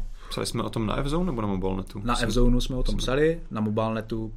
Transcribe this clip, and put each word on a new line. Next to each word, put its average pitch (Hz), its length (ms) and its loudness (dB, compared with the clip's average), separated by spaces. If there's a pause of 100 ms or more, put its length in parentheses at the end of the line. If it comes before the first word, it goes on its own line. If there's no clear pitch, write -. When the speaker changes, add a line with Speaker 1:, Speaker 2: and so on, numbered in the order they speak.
(300)
Speaker 1:
Psali - 180 -4
jsme 113 160 -2
o 110 60 -4
tom 113 160 -2
na 104 120 0
F-Zone 147 280 0
nebo 127 160 -2
na 104 60 0
Mobilnetu? 95 560 -2
Speaker 2:
Na 120 120 0
Speaker 1:
Jsem 120 140 0
Speaker 2:
F-Zone 123 320 6
jsme 127 140 -2
o 127 80 0
tom 113 100 2
Speaker 1:
jsem 104 40 2
Speaker 2:
psali, 151 420 2 (120)
na 113 100 -2
Mobilnetu 110 760 -2